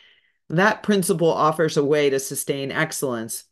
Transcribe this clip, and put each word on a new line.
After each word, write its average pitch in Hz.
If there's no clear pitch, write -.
That 185
principle 180
offers 156
a 147
way 147
to 135
sustain 139
excellence, 123